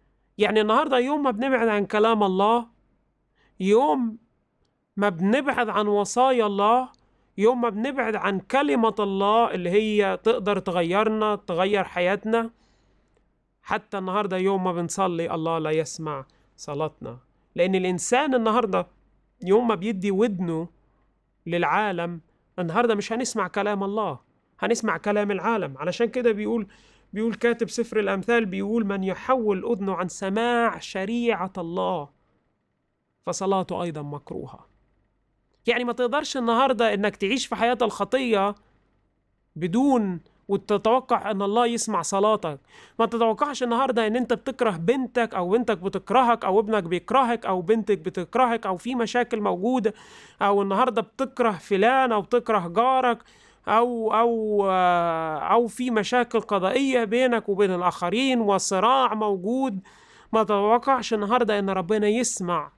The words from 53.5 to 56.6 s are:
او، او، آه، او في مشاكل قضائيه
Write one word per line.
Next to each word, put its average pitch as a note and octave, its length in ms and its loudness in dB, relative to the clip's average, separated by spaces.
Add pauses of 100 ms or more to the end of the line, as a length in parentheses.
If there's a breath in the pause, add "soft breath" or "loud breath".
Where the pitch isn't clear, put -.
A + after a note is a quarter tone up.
او، A3+ 460 0
او، A3 560 2
آه، E3+ 680 2
او A3 300 2
في B3 240 -4
مشاكل A#3 500 0
قضائيه A#3+ 600 0